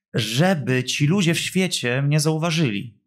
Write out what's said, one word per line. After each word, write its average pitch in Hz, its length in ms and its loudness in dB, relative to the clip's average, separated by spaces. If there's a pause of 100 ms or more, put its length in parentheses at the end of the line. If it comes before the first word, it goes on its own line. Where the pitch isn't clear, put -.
(140)
żeby 127 720 0
ci 139 240 0
ludzie 165 260 2
w 160 60 -2
świecie 139 600 -2
mnie 147 180 2
zauważyli. 156 880 -2